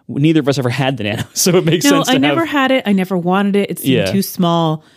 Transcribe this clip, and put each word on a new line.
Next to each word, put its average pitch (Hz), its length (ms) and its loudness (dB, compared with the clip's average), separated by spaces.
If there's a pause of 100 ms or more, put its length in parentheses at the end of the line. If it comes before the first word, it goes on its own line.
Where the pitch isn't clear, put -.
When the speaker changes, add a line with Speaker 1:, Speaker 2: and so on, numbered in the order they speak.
Speaker 1:
neither 156 320 2
of 131 80 -2
us 139 100 0
ever 127 120 0
had 131 260 -2
the 104 80 -6
Nano, 104 260 -4
<laughs> - 40 -20
so 180 240 0
it 165 80 2
makes 175 180 0
Speaker 2:
No, 285 80 4
Speaker 1:
sense 277 160 2
to 254 60 2
Speaker 2:
I 262 40 2
never 294 280 0
Speaker 1:
have 277 260 0
Speaker 2:
had - 0 -
it. 262 160 0
I 202 60 2
never 185 240 0
wanted 190 400 0
it. 202 140 -2
It 175 80 -10
seemed 131 140 -2
Speaker 1:
Yeah. 107 120 2
Speaker 2:
too 95 160 0
small. 170 600 -2 (140)